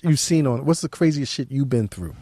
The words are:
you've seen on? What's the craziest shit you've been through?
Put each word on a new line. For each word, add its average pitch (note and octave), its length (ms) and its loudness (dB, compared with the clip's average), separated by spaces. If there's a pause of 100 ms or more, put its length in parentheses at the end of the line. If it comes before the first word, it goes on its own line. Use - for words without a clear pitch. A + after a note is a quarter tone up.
you've D#3 180 4
seen D#3+ 260 2
on? B2+ 180 0
What's D#3+ 160 2
the D#3+ 80 -6
craziest D3+ 440 0
shit C3 180 -6
you've C3+ 180 0
been A#2 200 0
through? F2 340 -10